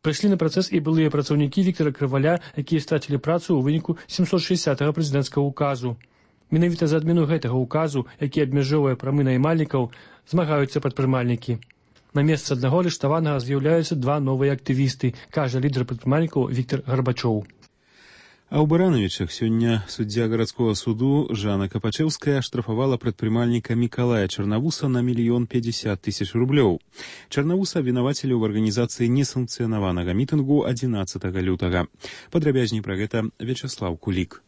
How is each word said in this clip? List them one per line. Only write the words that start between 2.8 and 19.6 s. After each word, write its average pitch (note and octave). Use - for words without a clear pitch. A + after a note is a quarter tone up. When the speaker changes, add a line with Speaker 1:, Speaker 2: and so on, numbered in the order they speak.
Speaker 1:
страцілі C#3+
працу E3+
ў B2+
выніку D#3+
сямсот F3+
шэсцятага D3+
прэзідэнцкага C#3+
ўказу. C3+
Менавіта E3
за D#3+
адмену D#3+
гэтага C3
ўказу, C#3
які D3
абмяжоўвае C#3
прамы C#3
наймальнікаў, C3+
змагаюцца D3
прадпрымальнікі. B2
На C#3+
месцы C#3+
аднаго C3+
арыштаванага D#3
з'яўляюцца C#3+
два C#3
новыя C3+
актывісты, C3
кажа C3
лідар C3
прадпрымальнікаў C#3
Віктар C3
Гарбачоў. B2
Speaker 2:
А C#3+
ў D#3
Баранавічах D3
сёння A2+